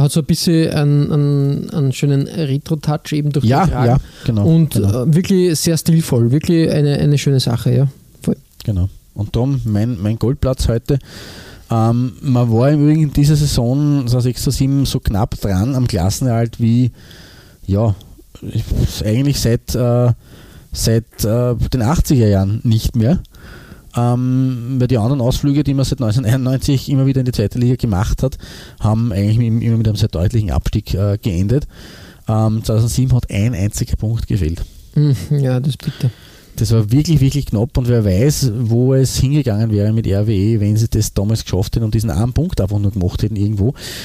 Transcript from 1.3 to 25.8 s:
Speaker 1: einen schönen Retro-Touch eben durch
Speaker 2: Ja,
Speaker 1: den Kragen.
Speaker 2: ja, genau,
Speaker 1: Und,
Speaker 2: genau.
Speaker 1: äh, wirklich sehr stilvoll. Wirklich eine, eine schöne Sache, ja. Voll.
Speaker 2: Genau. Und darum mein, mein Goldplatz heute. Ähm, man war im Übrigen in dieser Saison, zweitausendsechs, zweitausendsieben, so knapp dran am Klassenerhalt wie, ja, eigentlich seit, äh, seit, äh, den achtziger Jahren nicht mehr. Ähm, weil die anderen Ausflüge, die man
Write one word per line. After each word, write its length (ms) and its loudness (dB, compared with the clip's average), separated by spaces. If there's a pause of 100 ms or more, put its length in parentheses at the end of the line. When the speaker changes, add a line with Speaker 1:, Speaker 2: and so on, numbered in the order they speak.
Speaker 1:
einen 220 0
schönen 340 0
Retro-Touch 840 -4
eben 200 -2
durch 120 0
Speaker 2:
Ja, 200 4
Speaker 1:
den 60 2
Kragen. 160 0
Speaker 2:
ja, 140 4 (240)
genau, 220 0
Speaker 1:
Und, 280 2
Speaker 2:
genau. 300 0
Speaker 1:
äh, 100 2
wirklich 440 2
sehr 180 0
stilvoll. 540 2
Wirklich 400 2
eine, 280 2
eine 200 2
schöne 220 2
Sache, 340 0
ja. 140 2 (340)
Voll. 140 -2 (280)
Speaker 2:
Genau. 240 0 (260)
Und 220 -4
darum 280 0
mein, 360 -2
mein 180 -2
Goldplatz 500 -2
heute. 300 0 (720)
Ähm, 500 0
man 320 0
war 180 4
im 120 2
Übrigen 220 4
in 100 -2
dieser 220 4
Saison, 720 0
zweitausendsechs, 360 0
zweitausendsieben, 420 0
so 160 -2
knapp 400 -2
dran 340 0
am 120 0
Klassenerhalt 760 -2
wie, 300 2 (760)
ja, 280 0 (1080)
eigentlich 380 0
seit, 340 0
äh, 380 2 (600)
seit, 520 -2
äh, 300 0 (180)
den 80 0
achtziger 480 2
Jahren 360 2
nicht 320 0
mehr. 240 2 (760)
Ähm, 840 0
weil 100 2
die 100 2
anderen 240 0
Ausflüge, 420 0
die 80 0
man 140 0